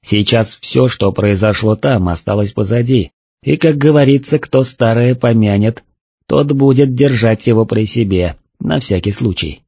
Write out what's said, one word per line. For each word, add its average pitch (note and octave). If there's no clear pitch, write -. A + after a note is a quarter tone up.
Сейчас G#2+
все, B2+
что G2+
произошло G#2
там, A2
осталось G2+
позади, A#2
и, D3
как D#3
говорится, C#3
кто C3
старое A#2+
помянет, A2+
тот C#3+
будет C3+
держать A#2
его A2+
при G#2+
себе, F#2
на E2
всякий G2
случай. F2+